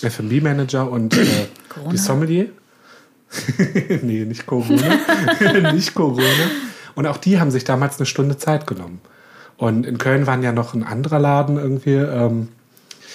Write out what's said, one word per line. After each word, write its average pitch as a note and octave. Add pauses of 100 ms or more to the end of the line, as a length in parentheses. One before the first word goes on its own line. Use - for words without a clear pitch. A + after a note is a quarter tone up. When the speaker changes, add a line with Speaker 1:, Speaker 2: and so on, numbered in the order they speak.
Speaker 1:
F A2+
and G#2+
B B2+
Manager C#3
und, A#2
äh, A#3 (320)
Speaker 2:
<clears throat> -
Corona? D#3
Speaker 1:
die F3+
Sommelier. D#3+ (840)
<laughs> - (720)
Nee, A2
nicht A#2
Corona. C3+ (340)
<laughs> F#3
Nicht F3+
Corona. C3 (720)
Und C#3
auch C#3+
die F#3
haben D3+
sich B2+
damals C3+
eine C#3
Stunde C#3
Zeit D3+
genommen. F2+ (580)
Und A#2
in B2
Köln C3+
waren B2+
ja B2
noch A#2
ein A2+
anderer C#3+
Laden C#3+
irgendwie, C#3
ähm, A#2+ (640)